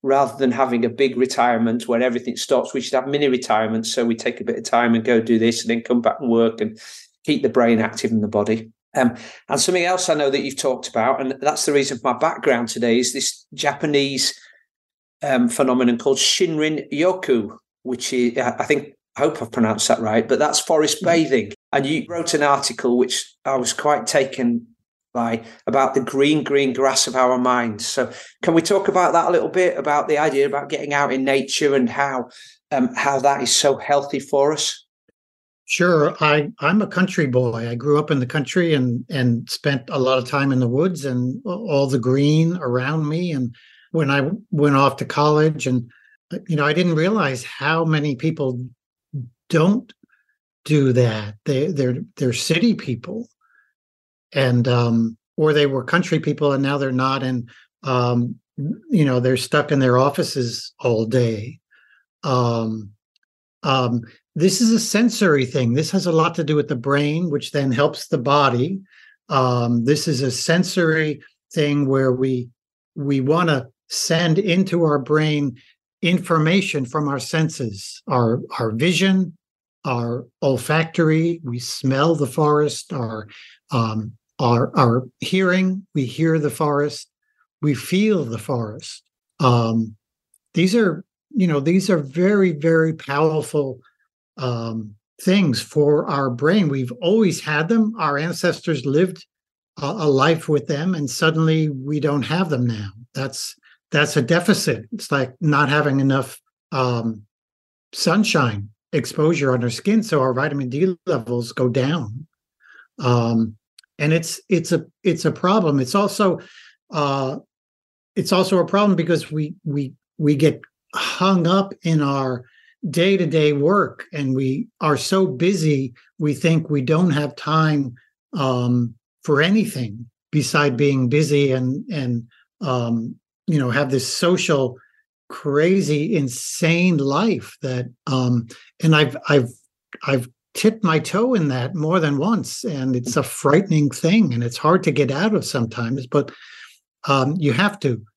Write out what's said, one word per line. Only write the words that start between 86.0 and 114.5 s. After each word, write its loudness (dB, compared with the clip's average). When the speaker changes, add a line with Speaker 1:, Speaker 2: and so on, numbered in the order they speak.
Speaker 2:
hear 0
the 0
forest, -2
we 0
feel 0
the -8
forest. -8
Um, 2
these 2
are, 0
you 2
know, 2
these 2
are 4
very, 2
very 2
powerful, -2
um, -6
things 2
for 2
our -2
brain. 2
We've -4
always 2
had -2
them. 2
Our 0
ancestors -2
lived 0
a, -4
a -2
life 2
with 0
them, -2
and -4
suddenly 2
we -6
don't 0
have -2
them 0
now. -4
That's, -8
that's 0
a 2
deficit. 0
It's -12
like -2
not 2
having 2
enough, 0
um, -2
sunshine 0
exposure 0
on 0
our 0
skin, 0
so 0
our 2
vitamin -4
D -2
levels -4
go 0
down. -2
Um, 0
and 0
it's, -2
it's 0